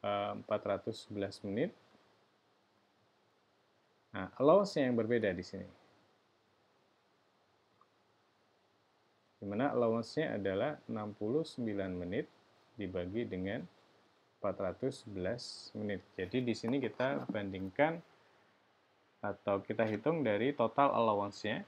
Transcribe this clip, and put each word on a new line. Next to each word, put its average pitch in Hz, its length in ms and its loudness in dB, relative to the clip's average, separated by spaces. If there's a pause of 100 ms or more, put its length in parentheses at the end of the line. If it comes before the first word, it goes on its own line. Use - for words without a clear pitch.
eh, 101 400 0
empat 104 240 0
ratus 101 400 -2
sebelas 98 400 -4
menit. 110 260 0 (2500)
Nah, 95 240 -6
allowance-nya 160 480 6
yang 123 80 2
berbeda 110 400 2
di 90 80 -6
sini. 92 240 -12 (3750)
Di - 80 -14
mana 104 280 0
allowance-nya 117 680 0
adalah 101 480 -2
enam 107 240 -6
puluh 120 320 -2
sembilan 101 480 -4
menit 90 340 -4 (500)
dibagi 95 520 -4
dengan 95 320 -4 (800)
empat 98 160 -2
ratus 101 480 -4
sebelas 95 720 -6
menit. 104 240 -4 (160)
Jadi 104 240 0
di 120 160 0
sini 131 240 0
kita 127 480 -2
bandingkan 101 720 0 (1200)
atau 101 400 0
kita 110 240 0
hitung 127 400 0
dari 113 320 2
total 135 400 4
allowance-nya 107 720 0